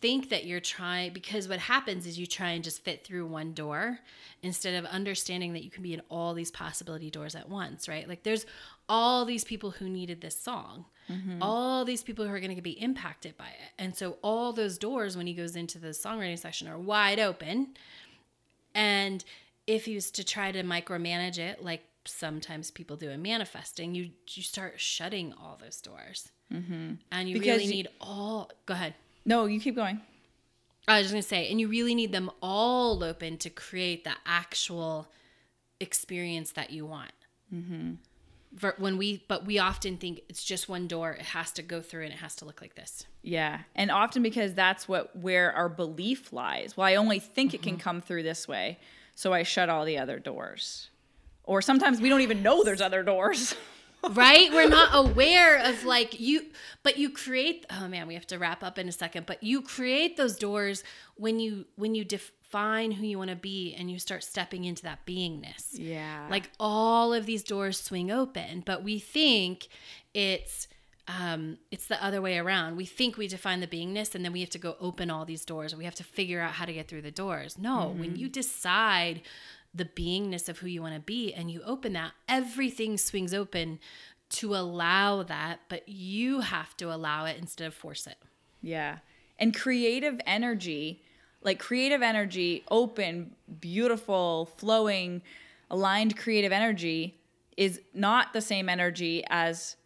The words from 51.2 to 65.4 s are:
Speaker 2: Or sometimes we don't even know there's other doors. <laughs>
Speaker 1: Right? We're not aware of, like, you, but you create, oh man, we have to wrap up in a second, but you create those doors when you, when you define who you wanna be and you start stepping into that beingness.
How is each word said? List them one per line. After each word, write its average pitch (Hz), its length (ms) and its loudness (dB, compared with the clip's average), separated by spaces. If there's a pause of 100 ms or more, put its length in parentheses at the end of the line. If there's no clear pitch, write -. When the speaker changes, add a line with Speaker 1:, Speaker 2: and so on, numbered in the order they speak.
Speaker 2:
Or 190 160 4
sometimes 269 380 6
we 247 100 6
don't 269 120 8
even 214 220 2
know 294 200 10
there's 196 180 4
other 185 220 2
doors. 208 560 4
<laughs> - 60 -16 (440)
Speaker 1:
Right? 277 420 12
We're 320 160 10
not 320 260 12
aware 285 680 10
of, 247 260 2
like, 240 340 2
you, 285 280 2 (360)
but 269 140 4
you 285 120 2
create, 277 600 -2
oh 190 160 -6
man, 180 180 -6
we 165 100 -8
have 175 120 -12
to 185 100 -6
wrap 170 240 0
up 185 160 -6
in 180 120 -4
a - 20 -6
second, 170 340 -6
but - 160 -8
you 247 200 2
create 269 560 0
those 254 180 2
doors 202 480 -2 (320)
when 220 240 0
you, 214 240 -4 (140)
when 220 180 0
you 214 80 0
define 208 880 -2
who 208 140 -4
you 208 120 -2
wanna 185 200 -6
be 190 380 -6
and 180 140 -6
you 180 100 -6
start - 260 -4
stepping 180 400 -4
into 175 180 -6
that 156 220 -10
beingness. 175 640 -6